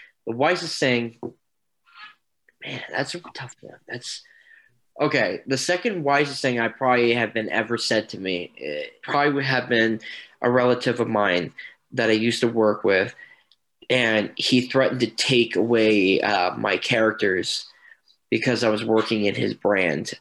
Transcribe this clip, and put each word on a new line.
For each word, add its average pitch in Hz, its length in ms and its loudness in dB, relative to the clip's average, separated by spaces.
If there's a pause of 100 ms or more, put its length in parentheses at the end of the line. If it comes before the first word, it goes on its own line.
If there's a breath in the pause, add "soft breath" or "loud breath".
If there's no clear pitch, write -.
(260 loud breath)
the 117 100 -6
wisest 165 420 -2
thing, 120 420 -2 (1500 loud breath)
man, 135 160 -12 (100)
that's 131 240 -6
a 175 60 -12 (120)
tough - 280 -14
one. - 260 -20
That's, - 360 -12 (760 soft breath)
okay, 123 480 0
the 131 100 0
second 180 460 -2
wisest 143 380 0
thing 123 180 0
I 117 80 0
probably 120 460 2
have 117 200 -2
been 110 160 -4
ever 110 280 -2
said 110 320 -2
to 104 100 -12
me, 92 380 -4
it 73 460 -10
probably 143 280 2
would 139 140 -2
have 123 240 -2
been 113 320 2 (400 loud breath)
a 120 100 2
relative 123 480 2
of 113 80 0
mine 98 460 2 (400 loud breath)
that 113 160 2
I 110 40 4
used 113 280 0
to 123 80 4
work 110 340 2
with, 98 320 2 (720 loud breath)
and 117 460 2
he 123 320 2
threatened 131 320 2
to 120 80 0
take 117 480 0
away, 107 640 4
uh, 90 380 0
my 101 180 0
characters 104 920 0 (640 loud breath)
because 113 320 0
I 117 80 2
was 107 140 0
working 110 400 0
in 101 120 0
his 110 180 -2
brand, 90 680 0